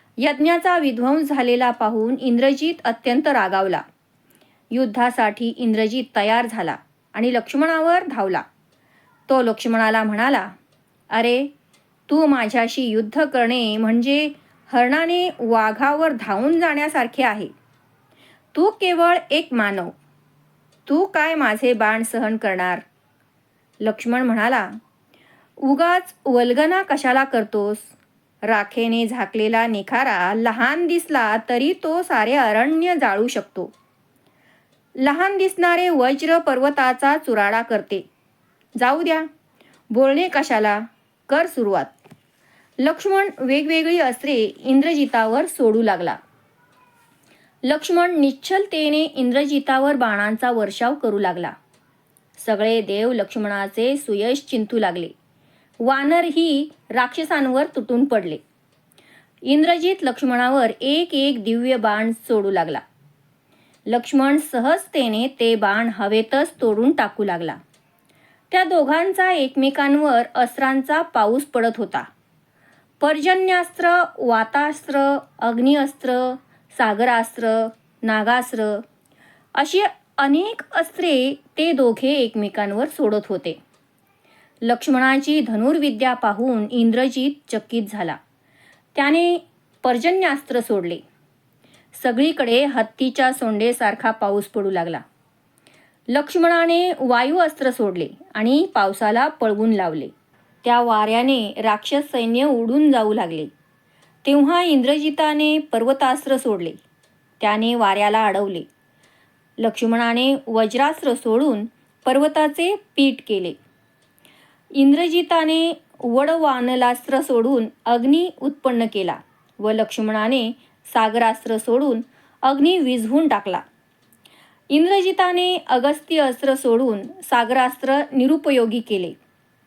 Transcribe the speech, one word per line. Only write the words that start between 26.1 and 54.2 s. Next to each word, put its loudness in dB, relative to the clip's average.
वल्गना 2
कशाला 0
करतोस? -2
राखेने 0
झाकलेला -2
निखारा -2
लहान 0
दिसला 0
तरी 0
तो -4
सारे 0
अरण्य 2
जाळू 0
शकतो. -8
लहान 0
दिसणारे 2
वज्र 2
पर्वताचा 0
चुराडा 0
करते. -6
जाऊ 0
द्या, -2
बोलणे 2
कशाला, 0
कर 2
सुरुवात." -2
लक्ष्मण 0
वेगवेगळी 0
अस्त्रे -2
इंद्रजितावर 2
सोडू 2
लागला. -2
लक्ष्मण 0
निश्चलतेने 0
इंद्रजितावर 0
बाणांचा -2
वर्षाव -2
करू -2
लागला. -4
सगळे 0
देव -2
लक्ष्मणाचे -4
सुयश -4